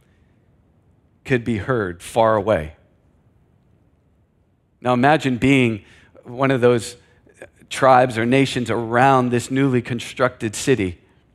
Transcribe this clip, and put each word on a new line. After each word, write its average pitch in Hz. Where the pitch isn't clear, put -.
could 123
be 117
heard 98
far 113
away. 92
Now 123
imagine 131
being 123
one 127
of 131
those 120
tribes 127
or 113
nations 127
around 120
this 120
newly 131
constructed 123
city, 104